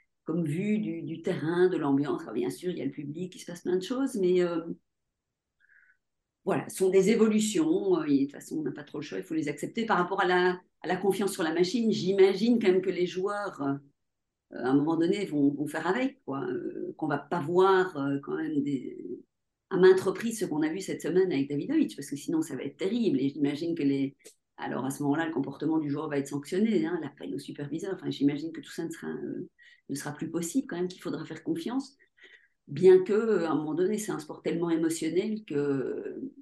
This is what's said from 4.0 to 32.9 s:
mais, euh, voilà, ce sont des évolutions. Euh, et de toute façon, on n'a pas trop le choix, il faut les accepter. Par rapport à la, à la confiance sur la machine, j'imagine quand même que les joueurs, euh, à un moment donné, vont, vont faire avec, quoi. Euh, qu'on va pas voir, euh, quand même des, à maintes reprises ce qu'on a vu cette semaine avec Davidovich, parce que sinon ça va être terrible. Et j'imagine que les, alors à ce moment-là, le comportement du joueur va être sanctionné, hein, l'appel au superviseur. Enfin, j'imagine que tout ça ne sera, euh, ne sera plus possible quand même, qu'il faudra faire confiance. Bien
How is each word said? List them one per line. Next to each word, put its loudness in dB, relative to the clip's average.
mais, 4
euh, 0
voilà, -2
ce -14
sont 4
des 6
évolutions. 4
Euh, -2
et 4
de 2
toute -4
façon, -8
on -4
n'a -4
pas -12
trop -12
le -8
choix, -8
il -8
faut -6
les -2
accepter. -4
Par 2
rapport 0
à 2
la, 4
à -8
la 0
confiance 2
sur -4
la 0
machine, 2
j'imagine 4
quand 4
même 4
que 0
les 0
joueurs, -6
euh, 0
à -2
un 4
moment 4
donné, 2
vont, 2
vont -4
faire -6
avec, -2
quoi. -6
Euh, -8
qu'on -4
va 0
pas -4
voir, 4
euh, -2
quand -6
même -2
des, -4
à 0
maintes 8
reprises -4
ce -2
qu'on -2
a 0
vu -4
cette -8
semaine 2
avec 0
Davidovich, -2
parce -10
que -4
sinon -2
ça -8
va -8
être -10
terrible. 0
Et 0
j'imagine -2
que -4
les, 0
alors -6
à -4
ce -8
moment-là, 0
le -6
comportement -2
du -2
joueur -4
va -2
être -4
sanctionné, 0
hein, -2
l'appel -10
au -6
superviseur. -8
Enfin, -6
j'imagine 0
que -12
tout -16
ça -6
ne -6
sera, -10
euh, -8
ne -6
sera -8
plus -8
possible -2
quand -8
même, -2
qu'il -12
faudra -6
faire -12
confiance. -4
Bien 8